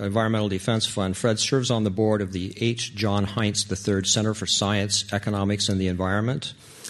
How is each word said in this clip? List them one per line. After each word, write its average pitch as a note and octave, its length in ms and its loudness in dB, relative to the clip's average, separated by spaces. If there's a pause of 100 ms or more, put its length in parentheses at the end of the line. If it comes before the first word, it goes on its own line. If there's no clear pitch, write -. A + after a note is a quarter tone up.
Environmental G#2+ 460 2
Defense G#2 380 0
Fund, F#2+ 280 -2
Fred A2+ 220 2
serves C3 320 0
on A2+ 140 2
the G#2 80 2
board G#2+ 320 2
of F#2 100 -6
the F#2 260 -6
H. A#2 360 -2
John G2+ 300 2
Heinz G#2 400 0
the - 100 -2
third G2 320 0
Center A2 260 2
for G2 140 -6
Science, G2+ 640 0
Economics, G2+ 560 0
and G2 100 2
the F#2 80 2
Environment, G2 680 -2 (340)